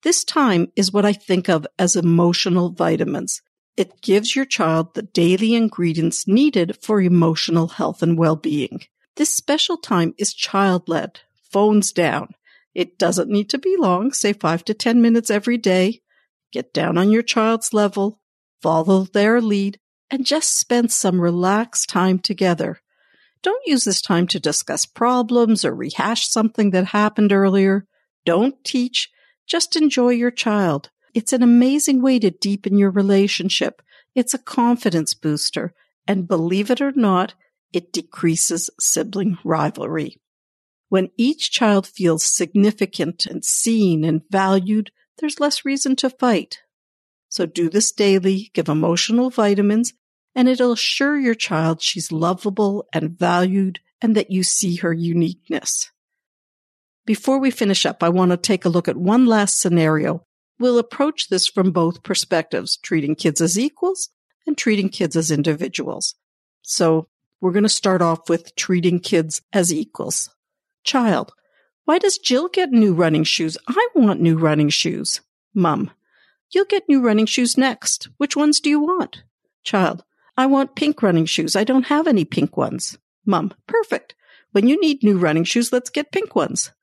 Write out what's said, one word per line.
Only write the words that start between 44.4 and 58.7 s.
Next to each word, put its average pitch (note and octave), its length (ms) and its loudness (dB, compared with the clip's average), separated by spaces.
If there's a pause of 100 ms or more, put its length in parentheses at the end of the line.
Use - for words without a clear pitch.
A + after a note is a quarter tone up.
there's D4 220 -6
less C#4+ 260 -2
reason C4+ 300 -2
to C4 160 -2
fight. A#3+ 480 -2 (720)
So F3 180 -4
do E3+ 200 -2
this G3+ 240 0
daily, G3 640 0
give D#3+ 160 -2
emotional E3+ 640 0
vitamins, G#3 600 0 (420)
and B3+ 120 4
it'll B3 260 2
assure C#4 440 -2
your B3+ 160 0
child D#3+ 480 -2
she's - 300 -6
lovable F#3+ 840 -2
and D#3+ 240 -4
valued F#3 600 0 (240)
and A3+ 120 2
that G#3 140 -2
you F#3 140 0
see F3+ 320 -2
her F3 180 -2
uniqueness. E3+ 960 -4 (1160)
Before C4 320 0
we C4+ 100 2
finish G3 380 0
up, - 160 -4
I E3+ 60 2
want F3+ 200 2
to F3+ 80 2
take F#3 260 -2
a F3+ 60 2
look E3+ 180 0